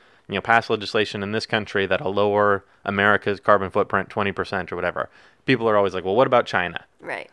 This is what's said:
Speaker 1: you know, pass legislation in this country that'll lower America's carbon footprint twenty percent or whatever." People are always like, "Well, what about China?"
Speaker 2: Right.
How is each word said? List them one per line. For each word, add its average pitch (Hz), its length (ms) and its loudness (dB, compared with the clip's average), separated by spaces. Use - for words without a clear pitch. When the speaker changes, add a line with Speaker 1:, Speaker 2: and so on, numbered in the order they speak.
Speaker 1:
you 98 60 -4
know, 92 40 -2
pass 117 300 2
legislation 104 520 -2
in 101 100 -6
this 110 120 -4
country 101 400 -2
that'll 95 300 -2
lower 101 500 2
America's 101 540 2
carbon 98 280 4
footprint 98 400 -2
twenty 101 240 -2
percent 92 400 -6
or 90 40 -6
whatever." 87 340 -4
People 117 240 0
are 107 80 4
always 98 160 2
like, 90 140 -6
"Well, 98 100 0
what 131 100 4
about 120 200 2
China?" 87 400 -4
Speaker 2:
Right. 120 300 -10